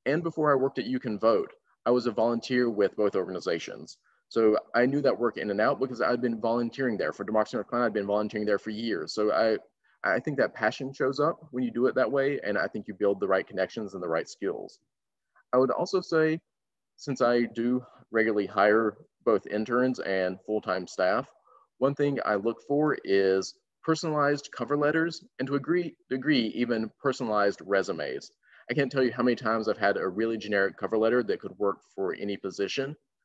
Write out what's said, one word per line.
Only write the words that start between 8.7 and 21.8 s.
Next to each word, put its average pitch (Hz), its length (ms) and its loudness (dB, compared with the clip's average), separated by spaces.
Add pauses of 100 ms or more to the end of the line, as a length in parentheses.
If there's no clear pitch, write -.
So 107 180 0
I, 107 260 2 (460)
I 98 160 2
think 143 200 -6
that 113 140 0
passion 127 380 -4
shows 139 300 -2
up 160 160 0 (140)
when 127 120 -2
you 117 80 -2
do 120 140 0
it 117 100 2
that 123 160 2
way, 139 320 0
and 101 140 -2
I 92 100 0
think 104 180 -8
you 107 100 -10
build 98 260 2
the 98 80 -2
right 95 180 2
connections 98 460 -4
and 92 100 -8
the 85 60 -6
right 82 180 0
skills. 60 520 -6 (720)
I 123 40 4
would 131 140 4
also 180 300 -2
say, 160 400 0 (560)
since 135 240 -4
I 120 220 4
do 117 380 -2 (300)
regularly 110 340 2
hire 107 520 4 (260)
both 110 240 2
interns 123 540 0
and 92 440 -2
full-time 101 400 -2
staff, 95 440 0 (480)
one 143 180 0